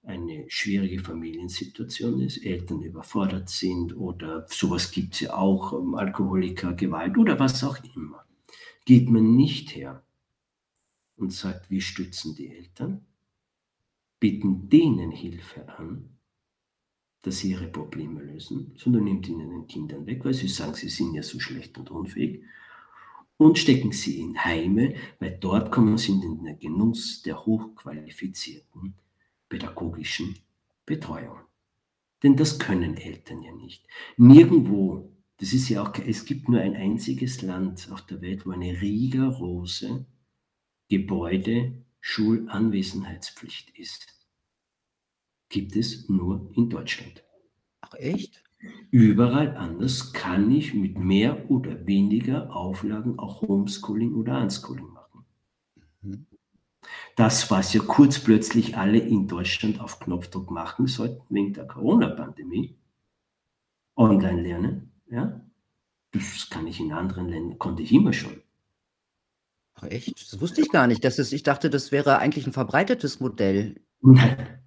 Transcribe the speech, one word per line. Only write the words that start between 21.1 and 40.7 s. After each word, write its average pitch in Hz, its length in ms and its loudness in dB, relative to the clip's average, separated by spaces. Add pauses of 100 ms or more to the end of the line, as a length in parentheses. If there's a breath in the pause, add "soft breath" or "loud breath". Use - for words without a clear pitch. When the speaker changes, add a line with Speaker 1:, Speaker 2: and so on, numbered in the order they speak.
Speaker 1:
ja 76 80 -8
so - 180 -12
schlecht - 380 -12
und - 120 -16
unfähig, - 520 -8 (920 loud breath)
und 156 220 8
stecken 131 340 2
sie - 280 -6
in - 240 -6
Heime, 90 500 0 (260 loud breath)
weil - 200 -8
dort 95 300 -2
kommen 110 280 4
sie 98 140 0
in 95 80 2
den 78 380 -10
Genuss 104 640 -2
der - 240 -8
hochqualifizierten 92 1500 -8 (540)
pädagogischen - 880 -8 (500)
Betreuung. 156 520 -8 (840)
Denn 139 120 8
das 151 220 2
können 87 380 -2
Eltern - 460 -14
ja - 100 -20
nicht. - 340 -20 (300 loud breath)
Nirgendwo, 120 960 10 (240)
das 95 160 -4
ist 131 160 2
ja 104 140 0
auch - 100 -8
ke-, 101 120 -8
es 110 200 -4
gibt 131 240 -6
nur 120 120 4
ein 95 140 -2
einziges 127 680 -4
Land 92 500 -6
auf - 140 -16
der 98 160 -12
Welt, 95 220 -8
wo 95 60 -8
eine 90 300 -6
rigorose 107 1200 -4 (840)